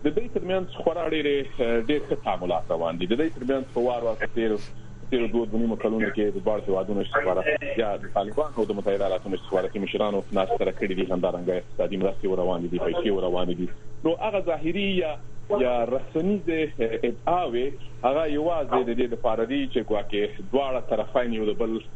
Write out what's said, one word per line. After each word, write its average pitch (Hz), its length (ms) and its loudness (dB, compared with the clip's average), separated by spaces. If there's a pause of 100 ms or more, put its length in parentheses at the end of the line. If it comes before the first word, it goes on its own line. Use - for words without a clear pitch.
د 151 100 2
دوی 233 200 2
ترمنځ 185 320 0 (180)
خورا 165 240 2
ډېرې، 147 280 2 (240)
اه، 117 280 4
ډېر 147 180 2
ښه 156 100 0 (120)
تعاملات 87 420 0
روان 82 320 0
دي. 87 40 0
د 117 140 2
دوی 160 100 2
ترمنځ 131 440 -4
په 123 140 0
وار 120 180 -2
وار 113 160 0
په 104 140 -2
تېرو، 110 220 2 (520)
تېرو 120 220 2
دوه، 117 180 2
دوه 110 100 2
نیمو 113 220 2
کلونو 110 280 2
کې 104 140 2 (120)
د - 80 -2
دواړو 104 240 2
هیوادونو 95 360 2
سفارت 92 400 2 (380)
یا 104 140 0
د - 180 -6
طالبانو 104 420 0
او 110 140 2
د - 80 0
متحده 98 260 0
ایالاتونو 95 380 -2
سفارتي 95 420 -2
مشرانو 101 380 0
ناستې 95 360 0
سره 92 140 2
کړې 98 260 -2
دي، 92 120 2
همدارنګه 87 420 0
اقتصادي 90 500 -2
مرستې 95 240 0
ور 92 120 2
روانې 90 340 0
دي، 87 60 -2
پیسې 85 320 0
ور 95 180 2
روانې 87 320 2
دي. 90 80 -2 (360)
نو 165 200 2
هغه 202 160 0
ظاهري 170 560 0
یا، 160 160 0 (480)
یا 123 140 4 (100)
رسنیزې 160 760 0 (200)
ادعاوې 120 880 0 (380)
هغه 147 220 4
یوازې 147 640 2
د 117 100 0
دې 127 160 4
لپاره 113 300 2
دي 135 160 0 (120)
چې 123 160 2
ګواکې 104 340 2 (300)
دواړه 131 280 2 (100)
طرفین 117 420 2
یو 110 140 0
د 104 160 2
بل 113 100 2 (240)